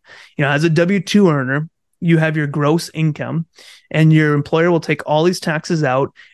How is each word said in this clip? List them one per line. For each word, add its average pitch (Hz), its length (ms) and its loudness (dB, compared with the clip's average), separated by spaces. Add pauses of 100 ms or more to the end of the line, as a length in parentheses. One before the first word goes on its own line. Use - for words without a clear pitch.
(360)
You 147 80 0
know, 139 60 0
as 147 140 0
a 170 60 2
W 175 300 0
two 202 280 2
earner, 143 400 -2 (320)
you 165 180 2
have 160 180 0
your 147 120 -2
gross 147 460 -2
income, 156 520 -4 (440)
and 156 220 4
your 151 220 4
employer 165 360 0
will 165 100 0
take - 260 -6
all 151 180 0
these 180 160 0
taxes 160 440 -4
out, 131 280 -2 (220)